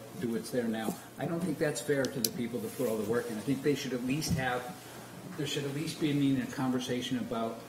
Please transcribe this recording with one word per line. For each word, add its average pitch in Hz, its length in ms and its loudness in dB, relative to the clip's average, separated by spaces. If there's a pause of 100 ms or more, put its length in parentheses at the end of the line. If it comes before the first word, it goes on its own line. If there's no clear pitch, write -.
(220)
do 123 80 0
what's 110 220 -2
there 120 160 2
now," 110 260 0 (240)
I 139 80 -4
don't 170 180 0
think 156 140 0
that's 147 240 2
fair 139 220 4
to 123 160 0
the 107 120 4
people 117 280 -2
that 107 180 -6
put 127 120 2
all 110 80 2
the 104 120 0
work 117 220 2
in. 107 60 -2
I 107 40 -4
think 139 220 0
they 147 120 6
should 123 180 -4
at 123 120 -2
least 143 280 0
have, 123 280 2 (760)
there 147 100 -2
should 147 160 -2
at 139 100 -2
least 156 260 -4
be 151 120 4
a - 20 4
meeting, 135 300 6
a 113 80 -4
conversation 127 680 0
about 113 500 -2